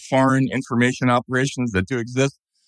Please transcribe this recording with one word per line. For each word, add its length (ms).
foreign 420
information 580
operations 640
that 160
do 120
exist. 380